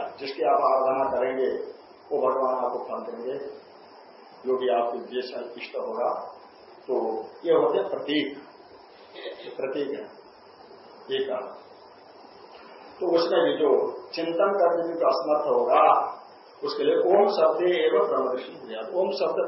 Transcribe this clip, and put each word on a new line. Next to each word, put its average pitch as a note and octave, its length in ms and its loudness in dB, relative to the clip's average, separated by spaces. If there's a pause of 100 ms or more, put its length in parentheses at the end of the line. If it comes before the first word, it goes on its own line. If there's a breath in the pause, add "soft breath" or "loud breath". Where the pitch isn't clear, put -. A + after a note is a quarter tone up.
(180)
जिसकी C#3 280 -4
आप C3+ 180 4
आराधना C3 460 2
करेंगे B2+ 400 0 (540)
वो C#3+ 160 -2
भगवान C3 360 2
आपको A#2+ 280 -2
फल - 200 -8
देंगे, - 320 -8 (1080)
जो B2+ 140 2
भी B2+ 120 0
आपको A#2 280 0 (120)
जैसा B2 320 -6 (140)
इष्ट A#2 220 -12
होगा। A#2 300 -4 (760)
तो - 100 -2 (480)
ये E3 100 4
होते - 240 4
हैं - 120 0
प्रतीक, C#3+ 360 -2 (1120)
ये - 180 -14
प्रतीक C3+ 340 -4
है, - 160 -8 (1040)
ये C3+ 140 -2
कारण। - 280 -6 (1400)
तो - 180 -6
उसमें - 280 4
भी - 180 4
जो D3+ 120 4 (440)
चिंतन E3+ 420 0
करने E3+ 320 2
में E3+ 80 -6
जो E3 120 0
असमर्थ D3+ 400 0
होगा, C3+ 360 4 (800)
उसके - 220 -2
लिए - 120 4 (160)
ओम G4+ 200 6
शब्दे F3+ 460 2
एवं D#3 300 2
ब्रह्म C3 240 0
दृष्टि - 240 -8
कुर्यात्। A2 380 -10
ओम F3+ 200 2
शब्द - 340 -2